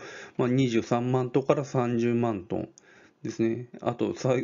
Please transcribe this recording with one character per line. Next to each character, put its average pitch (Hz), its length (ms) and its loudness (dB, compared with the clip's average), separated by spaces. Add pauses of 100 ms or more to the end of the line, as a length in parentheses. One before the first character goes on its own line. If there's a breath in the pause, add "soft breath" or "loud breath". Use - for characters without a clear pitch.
(360 loud breath)
ま 131 100 0
あ、 - 40 2
二 131 200 4
十 113 120 2
三 123 300 0
万 127 180 2
ト 135 120 2
ン - 20 2
か 147 100 4
ら 147 100 0
三 123 360 0
十 120 160 2
万 117 300 0
ト - 100 -6
ン 92 140 -6 (520 loud breath)
で 110 80 -8
す 110 180 -2
ね。 120 200 -4 (140)
あ 120 120 -2
と、 101 220 -2
さ-、 - 180 0 (100)